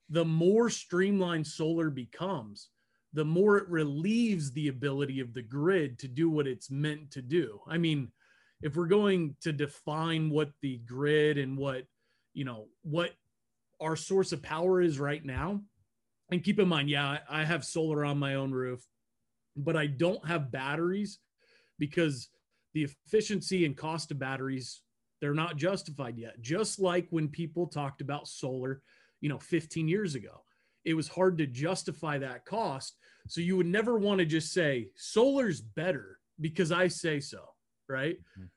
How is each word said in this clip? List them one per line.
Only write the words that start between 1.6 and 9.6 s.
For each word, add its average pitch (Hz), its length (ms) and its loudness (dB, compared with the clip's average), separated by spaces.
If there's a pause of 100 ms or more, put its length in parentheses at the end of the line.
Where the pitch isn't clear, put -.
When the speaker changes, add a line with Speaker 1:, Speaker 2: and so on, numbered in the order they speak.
Speaker 1:
becomes, 131 800 -8 (440)
the 151 120 0
more 196 320 6
it 196 120 0
relieves 165 840 0
the 147 180 -2
ability 135 500 -2
of 120 140 -6
the 127 80 -8
grid 143 580 0
to 139 80 -10
do 147 220 2
what 151 180 2
it's 131 240 -6
meant 151 400 -4
to 135 100 -12
do. 123 460 -2
I 160 100 -4
mean, 156 340 0 (500)
if 147 140 -4
we're 175 120 0
going 185 540 4
to 165 100 -2
define 156 760 -2